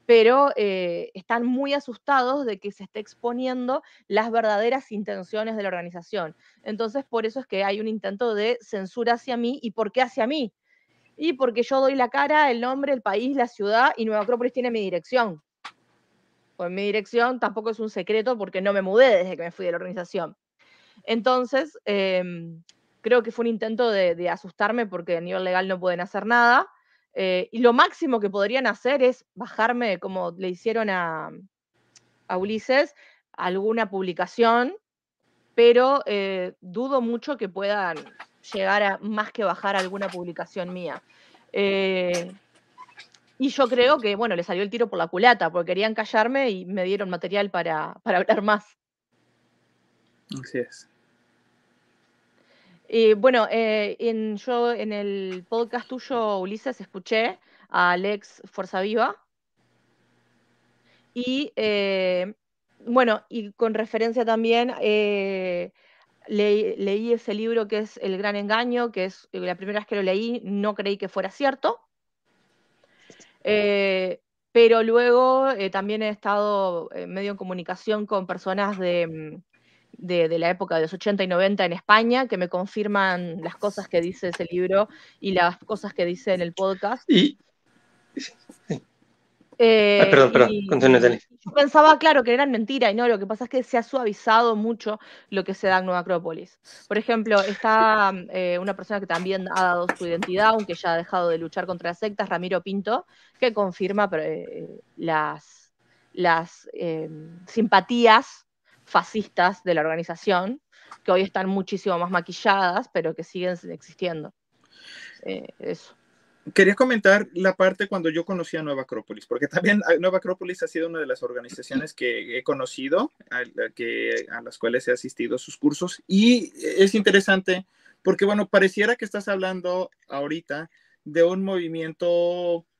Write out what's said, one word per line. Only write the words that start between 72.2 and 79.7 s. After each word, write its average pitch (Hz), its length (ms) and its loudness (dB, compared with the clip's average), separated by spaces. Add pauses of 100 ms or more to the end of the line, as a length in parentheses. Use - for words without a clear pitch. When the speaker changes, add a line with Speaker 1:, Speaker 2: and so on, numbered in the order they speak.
Speaker 1:
Eh, 196 800 0 (320)
pero 226 300 8
luego, 247 680 4
eh, 196 200 -4
también 202 320 -4
he 214 80 -2
estado, 202 800 -2
eh, - 140 -10
medio 196 240 -6
en 202 80 -8
comunicación 185 680 -6
con 190 200 -2
personas 190 520 -4
de, 175 280 0
mm, 160 360 -12 (560)